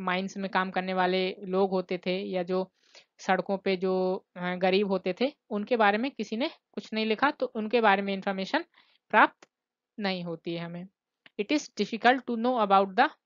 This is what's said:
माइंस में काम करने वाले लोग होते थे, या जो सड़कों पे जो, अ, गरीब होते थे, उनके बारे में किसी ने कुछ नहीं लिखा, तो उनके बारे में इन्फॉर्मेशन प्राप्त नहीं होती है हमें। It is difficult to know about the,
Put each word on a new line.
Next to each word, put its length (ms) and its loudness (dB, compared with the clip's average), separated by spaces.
माइंस 360 -2
में 140 -6
काम 200 -2
करने 240 -4
वाले 460 0
लोग 300 0
होते 280 -2
थे, 240 -4
या 200 -4
जो 300 -4
सड़कों 400 0
पे 180 -2
जो, 480 -2
अ, 180 -4
गरीब 340 2
होते 320 -2
थे, 120 0
उनके 260 -2
बारे 220 4
में 120 -4
किसी 260 -8
ने 140 -2
कुछ 200 -12
नहीं 140 -2
लिखा, 240 2
तो 160 -4
उनके 340 -2
बारे 220 4
में 120 -4
इन्फॉर्मेशन 500 -4
प्राप्त 380 4
नहीं 260 -4
होती 300 -6
है 100 -6
हमें। 240 -12
It 120 0
is 220 -2
difficult 460 2
to 160 -6
know 300 0
about 200 6
the, 220 2